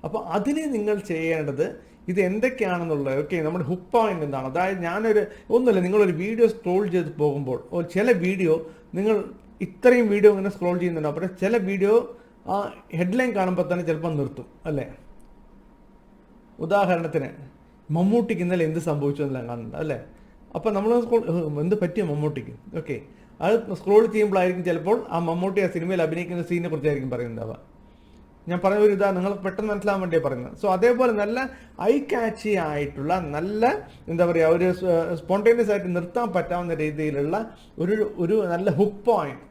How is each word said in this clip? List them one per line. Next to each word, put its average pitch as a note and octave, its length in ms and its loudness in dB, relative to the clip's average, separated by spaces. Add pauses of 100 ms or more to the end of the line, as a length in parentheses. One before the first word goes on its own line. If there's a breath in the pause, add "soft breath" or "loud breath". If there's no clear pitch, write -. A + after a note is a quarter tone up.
അപ്പോൾ E3 200 -6
അതിന് C#4 500 -2
നിങ്ങൾ G#3 200 0
ചെയ്യേണ്ടത് D#3+ 840 -2 (280 loud breath)
ഇത് F3+ 120 0
എന്തൊക്കെയാണെന്നുള്ളത്. F3+ 960 0
ഓക്കെ, D#3+ 240 -2
നമ്മുടെ D#3+ 220 -2
ഹുക്ക് F3+ 280 -4
പോയിന്റ് G#3 300 2
എന്താണ്? C3+ 240 -4
അതായത് F3+ 360 -2
ഞാനൊരു, G#3 440 2 (240 loud breath)
ഒന്നുമില്ല, A#3 300 4
നിങ്ങളൊരു F#3 320 2
വീഡിയോ A3 340 2
സ്ക്രോൾ G3 420 0
ചെയ്ത് E3 280 -2
പോകുമ്പോൾ, C#3 560 -2
ഓ, F3 100 -2
ചില G3+ 300 2
വീഡിയോ F3+ 580 2 (240 loud breath)
നിങ്ങൾ G3+ 300 0 (360)
ഇത്രയും A#3+ 480 4
വീഡിയോ G3+ 220 8
ഇങ്ങനെ G3 200 0
സ്ക്രോൾ F3 280 -2
ചെയ്യുന്നുണ്ടാവും, D#3+ 380 -2
പക്ഷേ F3+ 240 -4
ചില G#3 160 2
വീഡിയോ G3+ 600 2 (300 loud breath)
ആ G3 260 -4 (220)
ഹെഡ്ലൈൻ G3+ 400 0
കാണുമ്പോൾ F#3 380 0
തന്നെ F3 140 -2
ചിലപ്പോൾ D#3+ 280 -2
നിർത്തും, C#3 300 -4 (200)
അല്ലേ? C#3+ 280 -4 (1700)
ഉദാഹരണത്തിന് E3+ 720 0 (640)
മമ്മൂട്ടിക്ക് G3 500 2
ഇന്നലെ F3 220 0
എന്ത് D#3+ 140 -2
സംഭവിച്ചു D3 440 -2
എന്നെല്ലാം C3 260 -4
കാണുന്നുണ്ട്, A#2+ 280 -10
അല്ലേ? D3 280 -6 (500 loud breath)
അപ്പം G#3 200 -2
നമ്മൾ A3 260 2
സ്ക്രോൾ, A#3 300 2
"ഏ, D#3 300 -2
എന്ത് F#3+ 200 0
പറ്റിയ F#3 220 -2
മമ്മൂട്ടിക്ക്?" D3 760 -6
ഓക്കെ, C3+ 240 -8 (400 loud breath)
അത് G#3+ 340 0
സ്ക്രോൾ G#3 320 6
ചെയ്യുമ്പോഴായിരിക്കും F#3 580 2
ചിലപ്പോൾ F3 460 0
ആ E3 80 -2
മമ്മൂട്ടി F3 420 -2
ആ F#3+ 60 2
സിനിമയിൽ F3 360 -2
അഭിനയിക്കുന്ന E3+ 400 -4
സീനിനെ E3+ 260 -2
കുറിച്ചായിരിക്കും C#3+ 420 -2
പറയുന്നുണ്ടാവുക. A#2 640 -8 (760 soft breath)
ഞാൻ F3 160 -2
പറഞ്ഞ G3 140 2
ഒരു G#3 140 6
ഇതാ, G3 180 2
നിങ്ങൾക്ക് F#3 320 -2
പെട്ടെന്ന് G3 280 -4
മനസ്സിലാവാൻ G3+ 300 -2
വേണ്ടിയാണ് E3 260 0
പറയുന്നത്. B2+ 320 -6
So - 80 -4
അതേപോലെ A#3 460 4
നല്ല A3+ 380 -2 (320 loud breath)
ഐ A#3+ 160 4
ക്യാച്ചി A3+ 500 -4
ആയിട്ടുള്ള, D3+ 720 -2
നല്ല, G3+ 720 -2 (200 loud breath)
എന്താ E3+ 180 2
പറയുക, E3 200 4
ഒരു E3+ 260 4
സ്-, F3 460 0
സ്പോണ്ടേനിയസ് G#3 520 2
ആയിട്ട് F3+ 260 0
നിർത്താൻ F3+ 360 -2
പറ്റാവുന്ന F3 420 -2
രീതിയിലുള്ള D3+ 800 -2 (240 loud breath)
ഒരു, G#3 400 0
ഒരു F#3 280 2
നല്ല F3+ 240 0
ഹുക്ക് G3+ 340 0
പോയിന്റ് D#3+ 360 0 (100)